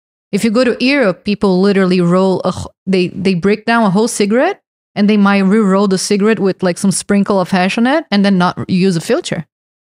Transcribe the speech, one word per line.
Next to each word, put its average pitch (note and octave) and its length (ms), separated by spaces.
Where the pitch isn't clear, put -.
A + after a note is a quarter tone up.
If G3+ 120
you A#3 60
go B3 140
to A#3+ 200
Europe, B3+ 400
people G3 360
literally F#3+ 400
roll F#3 440
a, F#3 80
wh-, - 140
they, F#3 240
they F#3+ 260
break G3+ 300
down A#3 200
a G3 60
whole A3 180
cigarette A#3+ 520
and G3+ 120
they G#3+ 80
might G3+ 240
re-roll G3 480
the F#3 100
cigarette G#3 420
with, F#3+ 220
like, F3 160
some G3 120
sprinkle G3+ 500
of F3 120
hash F#3 260
on A#3 80
it D#4 240
and G3+ 140
then G3 120
not F3+ 320
use F#3 280
a E3 40
filter. - 460